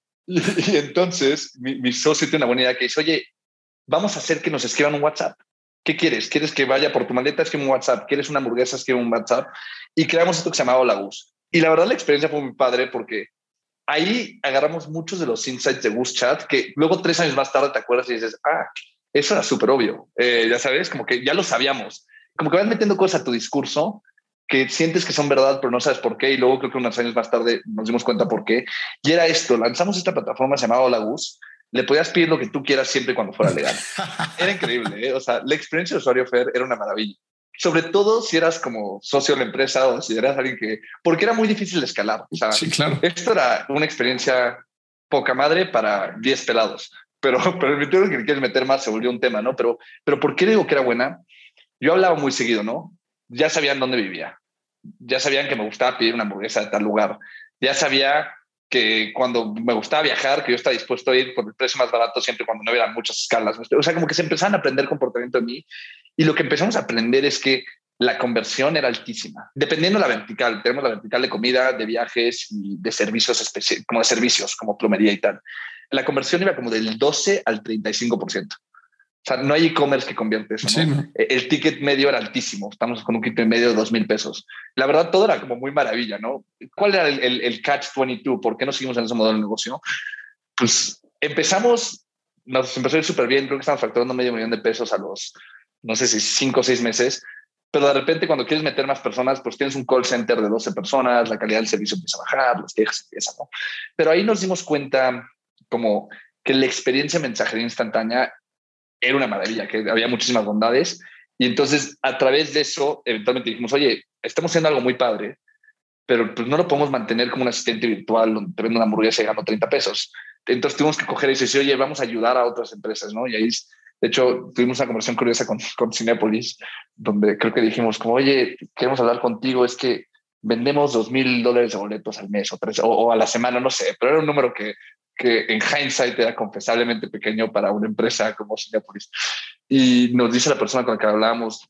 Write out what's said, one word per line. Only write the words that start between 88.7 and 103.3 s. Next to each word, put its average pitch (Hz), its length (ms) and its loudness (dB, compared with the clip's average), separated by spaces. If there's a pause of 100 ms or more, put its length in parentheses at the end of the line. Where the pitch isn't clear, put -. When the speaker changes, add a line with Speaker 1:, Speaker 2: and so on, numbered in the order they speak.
Speaker 1:
seguimos 127 260 -4
en 113 60 0
ese 117 100 -4
modelo 110 220 2
de 107 40 0
negocio? 110 400 -6 (720)
Pues - 460 0 (220)
empezamos, 190 840 0 (400)
nos 127 320 -2
empezó 131 200 0
a - 20 6
ir 156 80 0
súper 143 200 0
bien. 135 200 2
Creo 135 120 -4
que 135 40 -10
estamos 143 180 0
facturando 120 320 0
medio 123 220 0
millón 113 160 -4
de 110 80 -2
pesos 113 340 -2
a 95 60 0
los, 98 340 -10 (500)
no 113 140 -4
sé 123 100 0
si 110 140 2
cinco 127 400 0
o - 20 2
seis 120 200 2
meses. 120 420 -2 (460)
Pero 143 160 2
de 139 80 4
repente, 165 320 0
cuando 139 200 0
quieres 156 160 0
meter 135 240 -2
más 135 140 -4
personas, 127 400 -2
pues - 160 -8
tienes 139 180 -2
un 131 120 -6
call 127 180 4
center 120 380 0
de 101 80 2
doce 110 220 -2
personas, 120 580 2
la 107 80 -4
calidad 110 220 0
del 107 80 -2
servicio 104 260 -2
empieza 90 240 -6
a - 60 -12
bajar, 131 360 0
las - 140 -14
quejas - 300 0
empiezan, - 340 -8